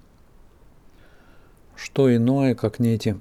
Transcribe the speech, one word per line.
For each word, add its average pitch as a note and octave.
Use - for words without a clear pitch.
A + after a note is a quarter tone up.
Что C3
иное, B2+
как A2+
не A#2
эти G#2+